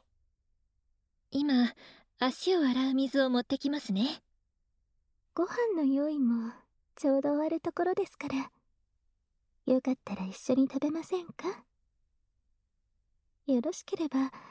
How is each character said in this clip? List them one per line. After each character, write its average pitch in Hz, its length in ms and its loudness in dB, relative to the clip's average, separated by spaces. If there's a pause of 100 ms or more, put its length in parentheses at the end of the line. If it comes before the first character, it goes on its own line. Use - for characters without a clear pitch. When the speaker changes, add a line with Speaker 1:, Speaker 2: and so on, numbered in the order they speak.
(1300)
Speaker 1:
今、 269 420 2 (460)
足 302 360 2
を 339 40 4
洗 262 300 2
う 262 40 0
水 269 260 2
を 262 80 2
持 247 120 2
っ - 40 -4
て 269 140 -2
き 269 100 -4
ま 294 120 -2
す - 120 -4
ね。 254 300 -2 (1120)
Speaker 2:
ご 339 100 0
飯 453 300 0
の 311 80 0
用 277 260 2
意 302 120 -2
も 233 320 0 (420)
ち - 140 0
ょ 269 100 4
う - 20 4
ど 285 100 0
終 294 80 2
わ 311 100 0
る 320 120 -2
と 339 120 -4
こ 349 140 -2
ろ 370 80 2
で 392 120 0
す - 100 -18
か 285 120 -8
ら。 269 240 -4 (1120)
よ 254 140 4
か 262 120 -2
っ - 120 -2
た 196 100 -8
ら 190 100 -6
一 190 120 -10
緒 - 180 -2
に 269 140 4
食 269 100 -8
べ 294 140 0
ま 220 100 -6
せ 359 180 -4
ん 339 60 -12
か？ - 380 -8 (1800)
よ 254 140 4
ろ 311 120 -2
し - 120 -14
け - 120 -6
れ 311 120 -2
ば、 269 220 0 (200)